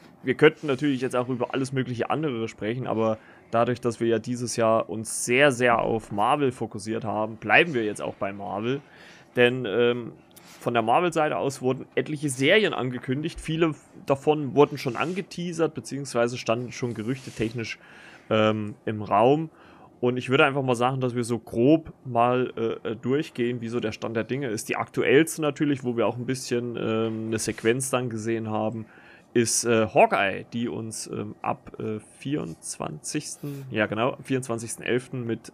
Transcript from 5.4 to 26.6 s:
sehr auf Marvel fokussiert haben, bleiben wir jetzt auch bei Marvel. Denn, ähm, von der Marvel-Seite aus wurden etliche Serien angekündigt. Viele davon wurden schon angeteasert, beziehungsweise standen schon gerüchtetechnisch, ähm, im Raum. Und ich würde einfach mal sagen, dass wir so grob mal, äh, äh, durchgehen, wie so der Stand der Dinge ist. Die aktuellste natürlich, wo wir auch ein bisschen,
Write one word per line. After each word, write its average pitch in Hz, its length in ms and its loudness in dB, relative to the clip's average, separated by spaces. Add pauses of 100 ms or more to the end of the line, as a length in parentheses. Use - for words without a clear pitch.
sehr 120 280 4
auf 113 300 -2
Marvel 127 400 2
fokussiert 110 540 -6
haben, 107 320 -4
bleiben 135 380 4
wir 117 100 0
jetzt 104 180 -6
auch - 120 -6
bei 98 180 -8
Marvel. 101 480 -6 (560)
Denn, 123 320 4
ähm, 120 440 2 (480)
von 123 120 -2
der 117 100 4
Marvel-Seite 151 540 2
aus 131 240 -2
wurden 131 240 -2 (100)
etliche 143 360 -2
Serien 151 420 4
angekündigt. 131 640 -4
Viele 160 360 0 (320)
davon 143 480 0
wurden 143 240 6
schon 120 180 -6
angeteasert, 165 760 -4
beziehungsweise 123 640 -2
standen 117 340 -2
schon 120 220 -6
gerüchtetechnisch, 113 840 -6 (520)
ähm, 107 440 2 (120)
im 107 160 -4
Raum. 135 480 4 (500)
Und 123 160 2
ich 127 140 -6
würde 147 160 6
einfach 139 160 0
mal 127 120 0
sagen, 127 280 0
dass 123 120 -2
wir 123 100 -2
so 113 140 -2
grob 139 540 4 (140)
mal, 123 440 2 (340)
äh, 117 80 -2
äh, 104 40 -6
durchgehen, 123 640 -2
wie 113 80 -6
so 117 100 -4
der 110 140 -2
Stand 113 240 -6
der 110 80 0
Dinge 131 240 -4
ist. 107 220 -6
Die - 60 -2
aktuellste 139 640 2
natürlich, 143 420 0
wo 120 140 0
wir 107 80 4
auch 117 100 0
ein 123 100 -6
bisschen, 120 540 -4